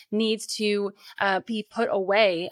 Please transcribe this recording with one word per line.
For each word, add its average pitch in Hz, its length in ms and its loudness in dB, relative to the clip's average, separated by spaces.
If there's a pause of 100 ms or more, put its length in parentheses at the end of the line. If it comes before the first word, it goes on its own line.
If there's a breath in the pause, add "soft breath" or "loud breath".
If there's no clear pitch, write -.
(120 loud breath)
needs 220 340 0 (120)
to, 208 340 0 (280 loud breath)
uh, 190 240 2
be 220 240 -6
put 233 220 -2
away 190 600 2